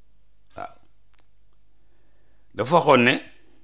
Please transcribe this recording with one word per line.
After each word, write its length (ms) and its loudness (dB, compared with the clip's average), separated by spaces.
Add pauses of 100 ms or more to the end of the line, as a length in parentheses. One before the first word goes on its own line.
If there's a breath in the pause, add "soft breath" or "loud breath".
(560)
Waaw. 180 -16 (1800)
Dafa 220 -4
waxoon 280 2
ne, 100 2 (500)